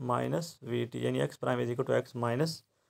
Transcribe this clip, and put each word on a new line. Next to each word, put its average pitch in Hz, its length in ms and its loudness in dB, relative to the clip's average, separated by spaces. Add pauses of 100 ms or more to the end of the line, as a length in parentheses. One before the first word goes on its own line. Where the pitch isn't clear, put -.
(100)
minus 127 340 0 (200)
वी 120 220 0
टी, 123 200 -4
यानी 127 140 2
x 143 100 2
prime 123 360 0
is 120 100 -2
equal 123 140 0
to 123 120 4
x - 140 -16
minus 120 340 2 (400)